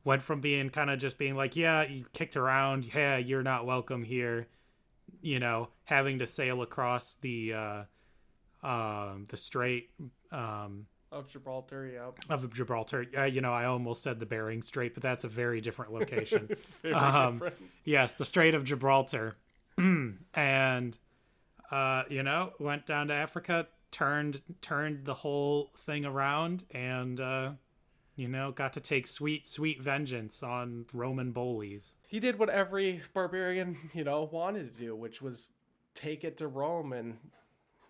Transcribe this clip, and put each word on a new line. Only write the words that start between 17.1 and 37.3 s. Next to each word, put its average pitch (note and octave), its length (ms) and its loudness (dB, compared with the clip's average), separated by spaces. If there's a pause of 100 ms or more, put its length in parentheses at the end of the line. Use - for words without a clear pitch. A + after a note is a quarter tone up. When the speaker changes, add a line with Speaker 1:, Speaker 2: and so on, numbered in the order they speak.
Speaker 2:
different. C#3 200 -6 (280)
Speaker 1:
yes, C#3 320 4
the D3+ 100 -2
Strait D#3+ 300 8
of C#3 80 2
Gibraltar. C3+ 720 4 (420)
<clears throat> F3+ 60 6 (520)
And, C3+ 600 4 (760)
uh, C3 380 2
you C3+ 140 -2
know, E3+ 360 0
went D3 260 -2
down D3 220 0
to D3 60 0
Africa, E3 540 0 (240)
turned, D3 500 0 (200)
turned D3 440 -2
the C#3 80 -2
whole C#3+ 640 0
thing D3 280 -4
around C#3+ 640 0
and, B2+ 480 -4
uh, C3 320 -2 (640)
you B2+ 120 -6
know, C3 240 -4
got C3+ 220 -2
to D3 60 -8
take C3+ 280 0
sweet, D3+ 380 -2
sweet D3 360 -2
vengeance C3 640 -2
on A#2+ 500 -4
Roman B2+ 380 -2
bullies. A2+ 640 -4 (120)
Speaker 2:
He G#3+ 120 -6
did A3+ 200 0
what A3 100 4
every F#3+ 520 2 (120)
barbarian, F3+ 640 -2 (160)
you D#3+ 100 -4
know, C#3+ 280 2
wanted E3 440 -4
to A#2 100 -14
do, A2+ 100 -6
which A2+ 260 -10
was B2+ 300 -10 (440)
take D3+ 280 -8
it D#3+ 140 -6
to D#3 100 -4
Rome C#3+ 460 -2
and A#2 240 -6 (720)